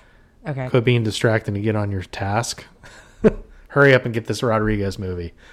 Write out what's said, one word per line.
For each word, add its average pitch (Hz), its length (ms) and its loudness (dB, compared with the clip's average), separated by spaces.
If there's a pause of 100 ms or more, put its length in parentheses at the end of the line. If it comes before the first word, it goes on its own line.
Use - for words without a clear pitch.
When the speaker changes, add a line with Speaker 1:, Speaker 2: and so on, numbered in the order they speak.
(480)
Speaker 1:
Okay. 135 220 -6
Speaker 2:
quit 123 140 2
being 120 200 2
distracted 107 520 0
and 101 80 -4
get 107 120 0
on 104 160 -2
your 95 120 -6
task? 101 640 -6 (580)
<laughs> 220 100 6 (360)
Hurry 143 240 6
up 123 120 4
and 117 80 -4
get 113 140 -4
this 110 160 -4
Rodriguez 107 560 0
movie. 90 340 -8 (200)